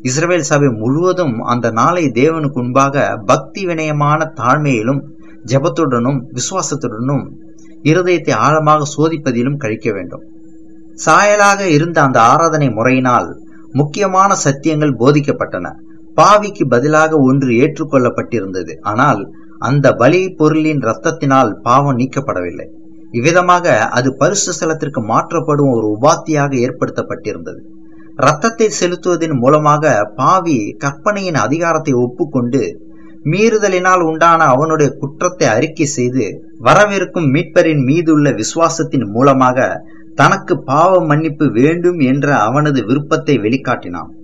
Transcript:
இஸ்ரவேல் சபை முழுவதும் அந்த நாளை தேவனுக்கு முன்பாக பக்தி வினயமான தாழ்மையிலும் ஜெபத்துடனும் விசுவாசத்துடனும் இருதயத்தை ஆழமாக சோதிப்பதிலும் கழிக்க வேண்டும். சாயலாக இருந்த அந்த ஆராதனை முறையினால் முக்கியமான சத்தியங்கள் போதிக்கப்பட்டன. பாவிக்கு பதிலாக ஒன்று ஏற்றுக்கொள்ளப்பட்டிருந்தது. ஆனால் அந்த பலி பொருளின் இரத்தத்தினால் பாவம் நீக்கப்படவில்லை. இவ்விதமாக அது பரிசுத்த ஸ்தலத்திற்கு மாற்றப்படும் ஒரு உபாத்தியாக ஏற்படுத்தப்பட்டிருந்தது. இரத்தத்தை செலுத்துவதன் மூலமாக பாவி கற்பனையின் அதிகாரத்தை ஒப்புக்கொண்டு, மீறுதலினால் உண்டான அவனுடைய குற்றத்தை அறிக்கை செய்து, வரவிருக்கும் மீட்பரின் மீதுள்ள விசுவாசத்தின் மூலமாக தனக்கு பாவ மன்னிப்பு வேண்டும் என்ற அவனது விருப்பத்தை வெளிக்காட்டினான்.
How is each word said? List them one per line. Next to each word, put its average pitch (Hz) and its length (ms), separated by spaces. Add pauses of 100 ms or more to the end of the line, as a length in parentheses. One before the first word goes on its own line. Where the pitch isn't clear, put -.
இஸ்ரவேல் 156 440
சபை 143 220
முழுவதும் 143 720
அந்த 120 300
நாளை 160 400
தேவனுக்கு 143 460
முன்பாக 135 460 (220)
பக்தி 143 400
வினயமான 151 540 (160)
தாழ்மையிலும் 131 640 (440)
ஜெபத்துடனும் 135 760 (120)
விசுவாசத்துடனும் 131 920 (580)
இருதயத்தை 160 500
ஆழமாக 151 520
சோதிப்பதிலும் 143 720
கழிக்க 110 340
வேண்டும். 92 320 (760)
சாயலாக 202 720
இருந்த 165 340
அந்த 127 200
ஆராதனை 147 480
முறையினால் 120 600 (420)
முக்கியமான 185 640
சத்தியங்கள் 147 600
போதிக்கப்பட்டன. 131 720 (480)
பாவிக்கு 202 520
பதிலாக 156 520
ஒன்று 131 340
ஏற்றுக்கொள்ளப்பட்டிருந்தது. 117 1300
ஆனால் 110 420 (380)
அந்த 135 340
பலி 165 360
பொருளின் 156 520
இரத்தத்தினால் 131 800
பாவம் 135 360
நீக்கப்படவில்லை. 90 680 (440)
இவ்விதமாக 175 540 (200)
அது 127 300
பரிசுத்த 180 380
ஸ்தலத்திற்கு 156 480
மாற்றப்படும் 143 720
ஒரு 110 140
உபாத்தியாக 143 680
ஏற்படுத்தப்பட்டிருந்தது. 104 1040 (560)
இரத்தத்தை 226 540
செலுத்துவதன் 175 680
மூலமாக 147 580 (220)
பாவி 165 420 (140)
கற்பனையின் 180 640
அதிகாரத்தை 151 580
ஒப்புக்கொண்டு, 123 680 (600)
மீறுதலினால் 185 800
உண்டான 165 420
அவனுடைய 147 460
குற்றத்தை 175 560
அறிக்கை 143 380
செய்து, 123 400 (340)
வரவிருக்கும் 180 720
மீட்பரின் 156 520
மீதுள்ள 151 480
விசுவாசத்தின் 143 800
மூலமாக 127 580 (480)
தனக்கு 175 380 (100)
பாவ 160 280 (140)
மன்னிப்பு 151 460
வேண்டும் 170 480
என்ற 139 280 (120)
அவனது 135 460
விருப்பத்தை 147 520
வெளிக்காட்டினான். 104 760 (120)